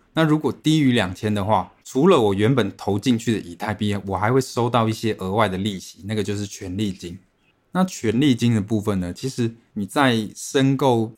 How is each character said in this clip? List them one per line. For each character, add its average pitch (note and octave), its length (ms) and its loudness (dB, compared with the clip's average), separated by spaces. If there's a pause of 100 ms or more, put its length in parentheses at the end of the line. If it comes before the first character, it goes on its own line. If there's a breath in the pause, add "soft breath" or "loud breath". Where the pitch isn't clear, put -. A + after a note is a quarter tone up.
(140)
那 D#3+ 100 2
如 D3+ 140 4
果 C#3 140 -2
低 D#3 300 0
于 C3 100 4
两 F#2+ 240 0
千 G#2+ 180 -2
的 G2+ 120 -2
话， G2+ 260 0 (140)
除 D3 240 2
了 E3 100 8
我 G#2 140 4
原 G#2 200 4
本 G#2 220 2
投 G2+ 240 -2
进 A#2+ 180 2
去 A2 220 -2
的 - 0 -
以 E2+ 160 -12
太 G#2+ 180 -6
币， G2+ 320 -2
我 F#2+ 120 -2
还 G#2+ 160 0
会 C3+ 80 4
收 A#2+ 280 -2
到 A#2 200 2
一 - 20 0
些 G#2+ 220 -4
额 F#2 180 -6
外 G#2+ 160 2
的 F#2 100 -4
利 G2 220 -4
息， - 240 -18
那 G#2 100 -8
个 G#2+ 80 -2
就 G2+ 140 -4
是 G#2 100 -6
权 F#2 320 -10
利 G#2 140 -2
金。 F2+ 260 -14 (540)
那 F#3 120 0
权 A#2+ 380 0
利 C#3+ 120 6
金 A#2 220 2
的 G#2 60 2
部 G#2+ 180 -2
分 G2 220 -2
呢， F2 120 -6
其 - 140 -10
实 A#2 260 -4 (200 loud breath)
你 G2+ 120 -6
在 A#2 480 0
申 C3+ 440 0
购 A#2+ 400 0